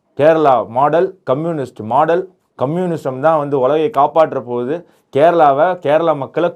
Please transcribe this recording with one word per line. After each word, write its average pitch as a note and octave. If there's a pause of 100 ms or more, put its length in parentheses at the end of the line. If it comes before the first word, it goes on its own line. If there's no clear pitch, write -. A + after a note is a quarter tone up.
(200)
கேரளா D3+ (220)
மாடல், D#3 (220)
கம்யூனிஸ்ட் D3 (100)
மாடல், C3 (380)
கம்யூனிசம் D3+
தான் D#3+
வந்து C#3+
உலகை D3+
காப்பாற்ற D3
போகுது. B2 (380)
கேரளாவை, D3+ (180)
கேரளா D#3
மக்களை D#3